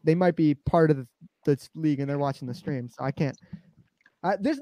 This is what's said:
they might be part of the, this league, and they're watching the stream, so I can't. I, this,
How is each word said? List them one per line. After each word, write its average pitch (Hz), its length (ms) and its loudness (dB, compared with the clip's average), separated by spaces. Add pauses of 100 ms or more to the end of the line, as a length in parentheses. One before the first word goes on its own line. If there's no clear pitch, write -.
they 160 100 4
might 175 220 2
be 156 180 4
part 160 380 2
of 143 60 -2
the, 127 80 -12 (380)
this 143 300 0
league, 156 260 -2
and 139 80 -4
they're 143 100 -4
watching 139 300 -4
the 123 60 -8
stream, 131 340 -8
so 131 160 -16
I 135 60 -4
can't. 139 260 -4 (840)
I, 190 180 -2
this, 269 220 -2